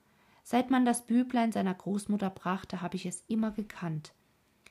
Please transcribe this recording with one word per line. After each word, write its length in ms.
Seit 260
man 140
das 220
Büblein 440
seiner 240
Großmutter 560
brachte, 520
hab 120
ich 100
es 220
immer 240
gekannt. 600